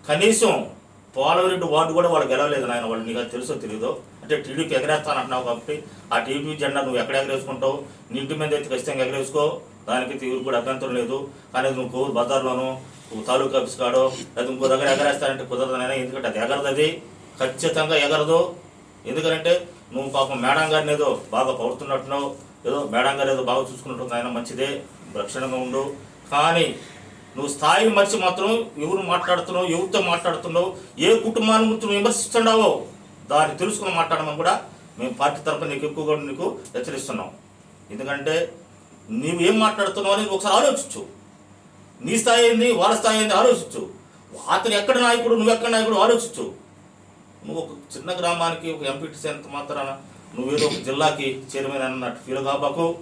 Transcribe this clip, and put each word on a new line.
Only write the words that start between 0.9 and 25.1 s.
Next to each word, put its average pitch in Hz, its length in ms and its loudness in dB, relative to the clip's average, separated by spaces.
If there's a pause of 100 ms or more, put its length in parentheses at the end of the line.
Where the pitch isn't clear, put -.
పోలవరెడ్డి 180 580 2
వార్డు 160 240 4
కూడా 170 160 4
వాళ్ళు 147 180 2
గెలవలేదు 139 400 0
నాయన. 117 200 -2
వాళ్ళు 110 160 -4
నీకు 117 140 -4
అది 113 140 -8
తెలుసో 123 180 -6 (100)
తెలీదో. 110 280 -4 (300)
అంటే 151 140 -2 (100)
టీడీపీ 151 340 -4
ఎగరేస్తానంటున్నావు 143 680 0
కాబట్టి 120 280 -4 (380)
ఆ - 120 2
టీడీపీ 147 360 -4
జెండా 139 240 0
నువ్వు 127 180 -2
ఎక్కడ 135 180 -4
ఎగరేసుకుంటావు? 135 560 -2 (340)
నీ 120 100 -6
ఇంటి 147 200 -6
మీద 147 160 0
అయితే 143 160 -6
ఖచ్చితంగా 131 340 -2
ఎగరేసుకో, 139 380 0 (420)
దానికి 127 260 -2 (160)
ఎవరు 127 180 -2
కూడా 123 140 0
అభ్యంతరం 127 380 -4
లేదు. 120 180 -2 (360)
కానీ 131 240 0
నువ్వు 127 160 -4
కోవూరు 131 260 -2
బజార్లోనూ, 131 480 0 (420)
నువ్వు 110 200 -10
తాలూకా 135 300 2
ఆఫీస్ - 220 -4
కాడో 123 220 4 (320)
లేదా 123 180 -2
ఇంకో 131 200 0
దగ్గర 139 220 2
ఎగరేస్తానంటే 131 560 0
కుదరదు 131 300 0
నాయన. 127 120 -2 (100)
ఎందుకంటే 127 280 -4
అది 107 140 -4
ఎగరదు, 139 280 0
అది 151 140 4 (540)
ఖచ్చితంగా 156 540 0 (120)
ఎగరదు. 156 340 2 (680)
ఎందుకంటే 160 420 2 (400)
నువ్వు 135 240 -4
పాపం 135 280 0
మేడం 156 280 2
గారిని 151 240 2
ఏదో 143 120 2 (260)
బాగా 131 160 2 (100)
పడుతున్నట్టున్నావు, 135 680 -4 (400)
ఏదో 139 120 -2 (140)
మేడం 135 260 2
గారు 135 160 2
ఏదో 127 160 -2
బాగా 131 180 2
చూసుకున్నట్టు 127 480 -8
ఆయన 120 200 -4
మంచిదే, 127 320 -4 (520)